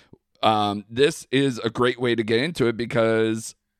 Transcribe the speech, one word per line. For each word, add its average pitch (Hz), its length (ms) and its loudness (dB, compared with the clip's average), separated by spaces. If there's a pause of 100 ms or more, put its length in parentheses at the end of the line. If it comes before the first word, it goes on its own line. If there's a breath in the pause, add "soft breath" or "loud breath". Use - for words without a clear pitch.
(420 soft breath)
um, 104 480 0
this 131 420 0
is 135 280 0
a 113 100 -4
great 120 300 0
way 120 160 0
to 113 80 0
get 113 160 2
into 143 280 0
it 117 100 -2
because 113 800 0 (240)